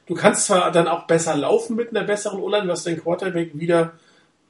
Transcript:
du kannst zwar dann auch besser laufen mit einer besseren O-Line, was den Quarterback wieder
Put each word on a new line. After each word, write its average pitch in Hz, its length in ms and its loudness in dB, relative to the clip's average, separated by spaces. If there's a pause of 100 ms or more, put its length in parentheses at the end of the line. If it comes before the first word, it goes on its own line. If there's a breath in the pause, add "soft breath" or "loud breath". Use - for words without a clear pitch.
du 170 100 -4
kannst 226 300 2
zwar 180 260 2
dann 165 160 4
auch 170 180 -2
besser 165 300 2
laufen 175 400 0
mit 233 140 -4
einer 202 160 -4
besseren 202 340 -2
O-Line, 196 280 -2
was 170 160 -4
den 165 180 -4
Quarterback 170 520 -4
wieder 165 400 0 (560 soft breath)